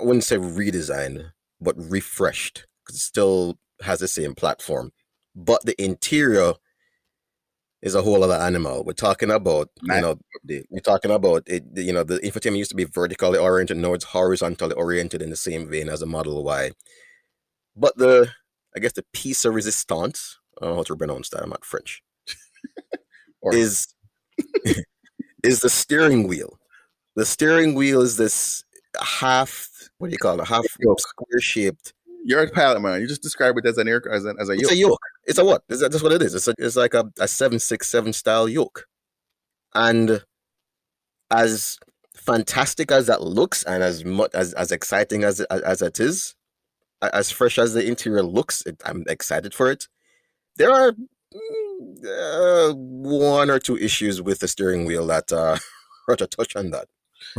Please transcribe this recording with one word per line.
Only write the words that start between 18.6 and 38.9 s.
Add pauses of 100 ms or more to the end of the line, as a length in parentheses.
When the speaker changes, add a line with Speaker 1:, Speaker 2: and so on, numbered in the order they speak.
Speaker 1:
I
guess
the
piece
of
resistance, (200)
I
don't
know
how
to
pronounce
that,
I'm
not
French, (240)
Speaker 2:
<laughs>
Or
Speaker 1:
is, (500)
<laughs>
is
the
steering
wheel. (560)
The
steering
wheel
is
this (380)
half, (300)
what
do
you
call
it,
half (140)
Speaker 2:
Yoke.
Speaker 1:
square
shaped. (300)
Speaker 2:
You're
a
pilot,
man.
You
just
describe
it
as
an
air,
as
an,
as
a
Speaker 1:
It's
Speaker 2:
yoke.
Speaker 1:
a
yoke. (240)
It's
a
what?
Is
that,
that's
what
it
is.
It's
a,
it's
like
a,
a
seven
six
seven
style
yoke. (880)